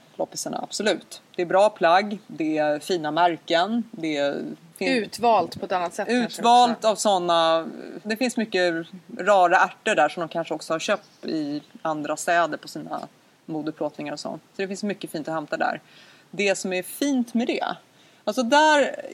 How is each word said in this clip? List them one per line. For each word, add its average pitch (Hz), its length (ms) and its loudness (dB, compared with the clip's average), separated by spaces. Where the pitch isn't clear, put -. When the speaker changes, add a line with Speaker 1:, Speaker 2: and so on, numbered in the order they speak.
Speaker 1:
loppisarna, - 480 -6
absolut. - 580 -4
Det 185 60 -2
är 175 40 -2
bra 190 240 4
plagg, 202 580 2
det 156 300 -4
är 151 220 0
fina 156 320 -2
märken, 175 800 2
det 156 260 -4
är 143 240 0
fin- 220 260 0
Speaker 2:
Utvalt 202 560 0
på 196 60 -8
ett - 60 -8
annat 180 220 -2
sätt 196 140 -6
kanske 240 180 0
Speaker 1:
Utvalt 240 380 6
Speaker 2:
också. 214 100 -2
Speaker 1:
av 208 80 4
såna, 170 720 2
det 214 140 -4
finns 254 200 -4
mycket 185 360 0
rara 185 380 6
ärtor 190 380 0
där 151 140 4
som 175 120 -8
de 160 80 -6
kanske 165 240 -6
också 160 200 -6
har 160 60 -2
köpt - 460 -6
i 147 360 -4
andra 151 360 -4
städer 170 400 0
på - 100 -20
sina - 400 -10
modeplåtningar 151 680 -8
och 151 60 -10
så. - 100 -10
Så - 320 -10
det 190 60 -2
finns 190 160 -8
mycket 196 280 -6
fint 160 160 -8
att 160 60 -4
hämta 160 240 -6
där. - 240 -2
Det 196 240 0
som 190 180 -4
är 180 100 -2
fint 269 500 -2
med 233 140 0
det, - 280 -2
alltså 226 200 -2
där 285 520 4